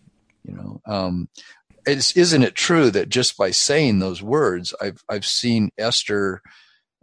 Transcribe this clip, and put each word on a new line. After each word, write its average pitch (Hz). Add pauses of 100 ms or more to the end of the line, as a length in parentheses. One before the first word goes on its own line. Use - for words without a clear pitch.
(440)
you -
know, 104
um, 92 (580)
it's, 139
isn't 170
it 101
true 160
that 95
just 123
by 95
saying 143
those 92
words, 104
I've, 98
I've 104
seen 113
Esther, 101 (640)